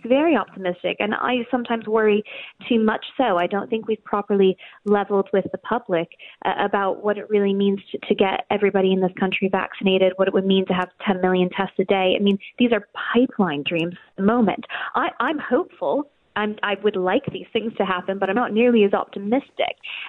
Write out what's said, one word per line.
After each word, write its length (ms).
very 320
optimistic, 600
and 140
I 380
sometimes 360
worry 360
too 100
much 260
so. 180
I 120
don't 220
think 160
we've 200
properly 500
leveled 480
with 180
the 60
public, 500
uh, 120
about 460
what 140
it 120
really 240
means 280
to, 60
to 80
get 340
everybody 440
in 80
this 180
country 300
vaccinated, 680
what 140
it 40
would 120
mean 220
to 60
have 140
ten 140
million 300
tests 300
a 40
day. 340
I 60
mean, 160
these 140
are 160
pipeline 540
dreams 280
at 200
the 80
moment. 400
I, 140
I'm 180
hopeful. 720
I'm, 260
I 180
would 140
like 380
these 180
things 260
to 80
happen, 320
but 120
I'm 80
not 160
nearly 320
as 80
optimistic. 840